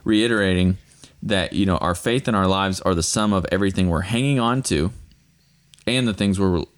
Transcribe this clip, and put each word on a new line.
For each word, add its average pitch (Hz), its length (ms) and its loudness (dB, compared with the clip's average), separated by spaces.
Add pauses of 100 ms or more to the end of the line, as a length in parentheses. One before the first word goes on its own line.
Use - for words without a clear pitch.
reiterating 101 720 2 (460)
that, 98 300 -2
you 98 120 0
know, 92 120 2
our - 180 -2
faith 127 320 -2
and 113 80 0
our 95 120 2
lives 95 340 0
are 92 120 0
the 82 100 0
sum 107 280 0
of 92 180 0
everything 95 380 0
we're 85 140 0
hanging 123 360 -2
on 120 260 0
to 80 280 0 (960)
and 123 200 0
the 107 60 -2
things 101 260 0
we're 92 240 2 (140)